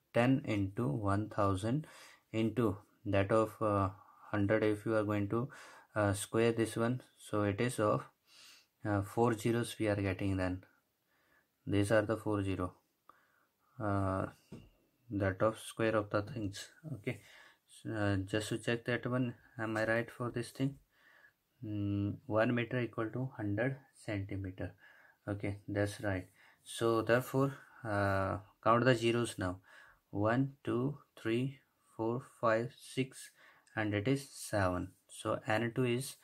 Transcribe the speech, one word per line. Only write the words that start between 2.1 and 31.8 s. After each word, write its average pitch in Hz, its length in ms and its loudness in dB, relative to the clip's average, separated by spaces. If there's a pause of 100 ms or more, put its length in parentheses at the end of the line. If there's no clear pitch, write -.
into 110 460 0 (280)
that 98 260 2
of, 110 300 2
uh, 101 280 2 (420)
hundred. 107 320 2
If 107 220 2
you 113 100 2
are 107 80 4
going 104 260 0
to, 117 200 -2 (460)
uh, 104 180 4
square 113 380 2
this 113 240 0
one, 120 260 0 (160)
so 104 260 -2
it 101 180 2
is 123 180 0
of, 113 300 2 (760)
uh, 101 200 2
four 117 340 2
zeros 117 420 0
we 110 80 0
are 101 140 2
getting 98 360 0
then. 92 260 -2 (1040)
These 101 240 2
are 110 100 6
the 107 160 0
four 107 240 -2
zero, 92 320 -2 (1040)
uh, 98 480 0 (840)
that 98 320 0
of 113 160 2
square 113 360 -2
of 104 140 0
the 107 140 0
things. 101 460 -8 (240)
Okay, 113 260 -8 (480)
so, - 260 -10
uh, 101 220 2
just 98 340 -2
to 117 80 -2
check 120 280 -2
that 120 200 -2
one, 123 300 -2 (240)
am 110 180 -2
I 110 80 2
right 117 240 2
for 120 220 -6
this 117 180 -6
thing? 139 300 -4 (840)
Mm, 101 540 -2 (100)
one 110 300 2
meter 120 240 -2
equal 113 300 -4
to 131 260 -4
hundred 113 400 -2 (300)
centimeter. 98 680 -6 (560)
Okay, 101 300 -4 (100)
that's 104 320 -2
right. 95 300 -4 (340)
So 113 380 0
therefore, 131 520 2 (300)
uh, 98 540 0 (260)
count 117 220 6
the 131 100 6
zeros 117 420 0
now. 92 220 -2 (500)
One, 117 440 0 (100)
two, 123 360 -2 (220)
three, 127 380 -2 (380)